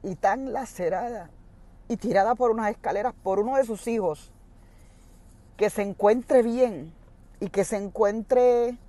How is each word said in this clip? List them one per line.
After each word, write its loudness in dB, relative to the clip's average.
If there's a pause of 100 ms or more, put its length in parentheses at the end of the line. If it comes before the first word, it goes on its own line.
y -6
tan -2
lacerada -6 (600)
y -4
tirada 2
por 2
unas -2
escaleras -4 (100)
por 0
uno 0
de 4
sus -8
hijos, -4 (1200)
que 0
se -4
encuentre 4
bien 0 (480)
y -6
que 0
se -4
encuentre 2 (100)